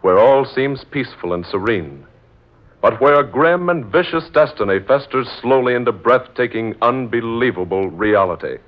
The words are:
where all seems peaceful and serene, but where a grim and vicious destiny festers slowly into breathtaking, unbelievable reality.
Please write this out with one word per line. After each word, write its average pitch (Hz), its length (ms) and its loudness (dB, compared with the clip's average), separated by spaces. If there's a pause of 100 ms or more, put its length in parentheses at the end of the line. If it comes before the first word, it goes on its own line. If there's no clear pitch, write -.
where 92 180 2
all 135 260 6
seems 131 460 -4
peaceful 120 420 -6
and 87 140 -6
serene, 92 580 -4 (800)
but 110 180 2
where 143 200 4
a 135 100 -2
grim 170 380 0
and 160 180 -2
vicious 165 380 -2 (100)
destiny 107 460 2
festers 131 480 -2 (120)
slowly 123 360 2
into 120 160 0
breathtaking, 113 880 0
unbelievable 113 1040 -2
reality. 87 680 0 (120)